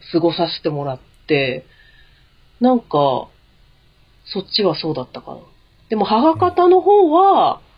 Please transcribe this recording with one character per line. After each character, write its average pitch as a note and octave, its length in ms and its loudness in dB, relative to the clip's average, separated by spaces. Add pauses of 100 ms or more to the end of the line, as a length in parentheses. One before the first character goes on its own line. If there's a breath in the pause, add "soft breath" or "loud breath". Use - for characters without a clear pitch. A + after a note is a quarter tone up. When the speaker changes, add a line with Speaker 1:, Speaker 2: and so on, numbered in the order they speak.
(120)
Speaker 1:
過 E3+ 80 0
ご E3 140 0
さ E3 200 -4
せ - 80 -12
て E3 80 -4
も C#3+ 160 -8
ら C3+ 100 -8
っ - 40 -18 (280)
て、 C#3 380 -4 (920 soft breath)
な B3 140 2
ん A#3+ 80 0
か、 C#3+ 460 -2 (1000)
そ - 160 -10
っ - 100 -10
ち G#3+ 120 -4
は E3 120 0
そ D#3+ 160 -8
う - 20 -4
だ C3 100 -8
っ - 80 -18
た B2 100 -16
か - 100 -20
な。 - 60 -18 (520)
で A3+ 60 -4
も G#3 100 0
母 C4 300 2
方 F4+ 320 0
の F4+ 140 6
方 G4 300 4
は、 D#4+ 420 2
Speaker 2:
う - 40 -12
ん。 - 20 -20 (180)